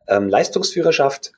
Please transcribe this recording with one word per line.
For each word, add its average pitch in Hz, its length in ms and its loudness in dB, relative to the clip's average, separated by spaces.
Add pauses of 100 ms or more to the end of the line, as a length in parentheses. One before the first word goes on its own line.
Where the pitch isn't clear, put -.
ähm, 101 220 0
Leistungsführerschaft, 160 1080 0